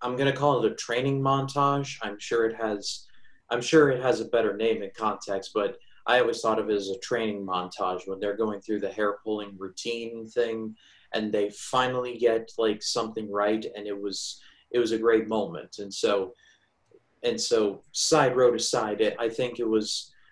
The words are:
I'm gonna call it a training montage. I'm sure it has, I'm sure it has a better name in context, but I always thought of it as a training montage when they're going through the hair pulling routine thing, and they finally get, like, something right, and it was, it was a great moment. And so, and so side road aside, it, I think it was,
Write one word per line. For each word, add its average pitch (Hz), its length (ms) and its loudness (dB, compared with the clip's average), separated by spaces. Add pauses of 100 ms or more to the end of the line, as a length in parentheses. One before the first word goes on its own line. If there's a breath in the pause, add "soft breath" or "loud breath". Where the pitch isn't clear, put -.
I'm 123 140 -4
gonna 139 160 2
call 135 300 2
it 110 100 4
a - 20 -8
training 135 460 -2
montage. 139 840 0
I'm 104 160 -6
sure 117 280 0
it 113 100 -2
has, 107 500 -6 (440 soft breath)
I'm 120 120 -2
sure 151 280 6
it 123 120 0
has 117 180 2
a 113 60 -4
better 110 280 2
name 110 280 0
in 98 120 -8
context, 101 600 -4
but 101 240 -2 (280 soft breath)
I 123 140 6
always 113 200 0
thought 110 180 2
of 104 120 -2
it 107 40 2
as 98 140 -2
a 95 100 -6
training 107 480 -4
montage 92 600 -4
when 95 120 -8
they're 101 180 -2
going 107 240 -2
through 107 200 -4
the 98 100 -4
hair 104 340 -2
pulling 104 340 -6
routine 113 680 -8
thing, 113 480 -2 (380 soft breath)
and 107 180 -2
they 104 200 0
finally 127 680 -2
get, 113 400 2
like, 107 260 0
something 110 480 -4
right, 104 340 0 (120)
and 104 100 -10
it 101 120 -6
was, 101 420 -8 (300 soft breath)
it 123 80 0
was 113 140 2
a 113 60 2
great 113 300 4
moment. 95 500 -4
And 101 140 -10
so, 101 400 0 (880 soft breath)
and 117 160 0
so 107 440 2 (100)
side 139 440 4
road 123 180 6
aside, 107 480 0
it, 104 160 0
I 117 100 0
think 117 300 -4
it 117 100 -2
was, 110 420 0 (220 soft breath)